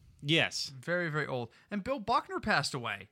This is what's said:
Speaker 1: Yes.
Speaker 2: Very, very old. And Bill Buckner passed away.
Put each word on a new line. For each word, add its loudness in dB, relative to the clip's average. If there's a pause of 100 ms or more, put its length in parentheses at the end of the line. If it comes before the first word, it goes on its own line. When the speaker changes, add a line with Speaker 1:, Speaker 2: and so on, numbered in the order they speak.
(240)
Speaker 1:
Yes. 2
Speaker 2:
Very, 0
very -2
old. -2 (200)
And -4
Bill -2
Buckner 0
passed 2
away. -4